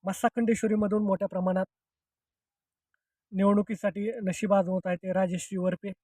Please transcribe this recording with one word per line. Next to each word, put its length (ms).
मस्सा 240
खंडेश्वरीमधून 760
मोठ्या 240
प्रमाणात 380
निवडणुकीसाठी 800
नशीब 420
आजमवत 320
आहे 100
ते 180
राजेश्री 440
वरपे 340